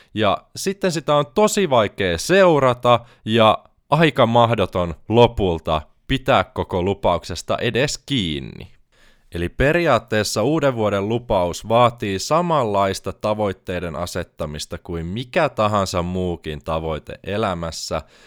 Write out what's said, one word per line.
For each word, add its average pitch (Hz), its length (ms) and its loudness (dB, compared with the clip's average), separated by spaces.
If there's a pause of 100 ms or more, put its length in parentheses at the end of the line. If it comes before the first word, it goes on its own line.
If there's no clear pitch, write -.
(140)
ja 104 240 0 (180)
sitten 190 360 -4
sitä 151 240 -2
on 147 180 2
tosi 208 360 2
vaikea 98 480 2
seurata 131 840 4 (260)
ja 110 380 4 (260)
aika 151 360 4
mahdoton 110 680 2 (140)
lopulta 98 720 2 (260)
pitää 127 360 0
koko 90 400 -4
lupauksesta 90 720 -2
edes 120 400 -4
kiinni. 71 760 -8 (560)
Eli 87 180 -6
periaatteessa 123 920 0
uuden 143 320 0
vuoden 101 340 -2
lupaus 98 600 -2
vaatii 113 500 2
samanlaista 110 920 0
tavoitteiden 95 840 -4
asettamista 80 840 -8
kuin 82 280 -8
mikä 127 440 -4
tahansa 101 520 0
muukin 87 600 -6
tavoite 80 600 -6
elämässä. 87 800 -6 (260)